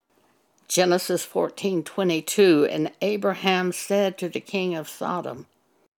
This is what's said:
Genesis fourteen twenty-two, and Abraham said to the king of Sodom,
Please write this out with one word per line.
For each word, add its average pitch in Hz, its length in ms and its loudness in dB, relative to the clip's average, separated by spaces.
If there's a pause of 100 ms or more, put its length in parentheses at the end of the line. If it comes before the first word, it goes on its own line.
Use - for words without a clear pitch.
(680)
Genesis 180 560 2
fourteen 175 580 -2
twenty-two, 165 880 4
and 156 300 -2
Abraham 190 720 0
said 196 460 0
to 180 100 -4
the - 120 -6
king 185 340 -4
of 156 140 -8
Sodom, 147 580 -8 (520)